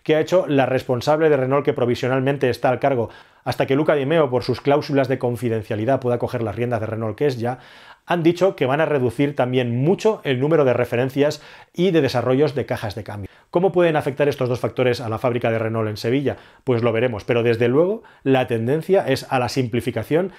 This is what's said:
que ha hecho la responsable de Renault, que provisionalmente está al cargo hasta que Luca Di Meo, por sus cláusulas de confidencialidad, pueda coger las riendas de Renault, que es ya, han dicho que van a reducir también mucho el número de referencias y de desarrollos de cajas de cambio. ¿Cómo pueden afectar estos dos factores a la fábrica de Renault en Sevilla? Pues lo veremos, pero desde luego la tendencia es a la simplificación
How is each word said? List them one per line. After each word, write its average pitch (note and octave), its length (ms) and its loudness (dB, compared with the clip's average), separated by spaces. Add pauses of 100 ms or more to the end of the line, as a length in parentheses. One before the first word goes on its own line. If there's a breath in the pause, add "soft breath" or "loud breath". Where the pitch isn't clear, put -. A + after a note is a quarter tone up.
que D#3 140 2
ha D#3 40 2
hecho E3+ 280 2
la C3+ 180 2
responsable C3 640 0
de D3 60 6
Renault, C3 280 0
que D3 80 2
provisionalmente B2+ 800 0
está B2+ 180 -2
al B2 120 0
cargo B2+ 300 0 (360 loud breath)
hasta C3 200 -2
que C3+ 100 2
Luca D#3 180 2
Di C#3+ 120 0
Meo, D#3 220 2
por B2 140 0
sus B2 180 -4
cláusulas C#3 460 2
de B2+ 140 -2
confidencialidad, A2+ 800 -2
pueda A#2+ 180 0
coger A#2+ 240 -4
las G#2 140 -4
riendas A#2+ 240 -2
de A2 60 -4
Renault, A2 300 -6
que D3 120 0
es B2+ 100 -2
ya, B2 220 -6 (440 loud breath)
han E3+ 200 -2
dicho F3 320 2
que C#3 100 0
van C#3 140 0
a D#3 60 2
reducir C#3+ 500 0
también B2 400 0
mucho G3 480 0
el C3 160 -2
número D3+ 240 2
de B2+ 80 4
referencias C3 680 0 (320 loud breath)
y F3+ 200 0
de E3 80 4
desarrollos C3 560 0
de A#2+ 100 -4
cajas A2+ 300 -6
de G#2 80 -10
cambio. G#2 260 -12 (200 soft breath)
¿Cómo F3+ 200 2
pueden E3+ 240 2
afectar C#3+ 340 0
estos C3+ 200 -2
dos A#2+ 100 -2
factores B2 420 0
a A#2+ 80 -8
la A2 100 -4
fábrica A#2+ 320 -2
de A2+ 100 -2
Renault A2 280 -2
en G#2+ 80 -6
Sevilla? B2 400 -2 (280 loud breath)
Pues A#2+ 180 0
lo A#2 100 2
veremos, A2+ 300 0
pero A#2 220 0
desde A#2 240 2
luego F3 340 2 (220 loud breath)
la C3 240 2
tendencia D3 580 0
es C3 240 -2
a C3+ 80 0
la B2 100 0
simplificación B2 920 -2